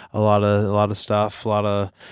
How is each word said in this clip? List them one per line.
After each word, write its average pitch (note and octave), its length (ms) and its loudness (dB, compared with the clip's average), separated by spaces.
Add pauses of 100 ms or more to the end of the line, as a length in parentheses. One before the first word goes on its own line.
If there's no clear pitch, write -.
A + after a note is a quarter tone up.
(140)
a G#2+ 80 -2
lot G#2 220 4
of, G#2 220 2
a G2+ 60 -2
lot G#2 200 0
of G#2 80 -6
stuff, G#2 460 -2
a A2 40 -4
lot G#2 160 0
of G2+ 260 -4 (200)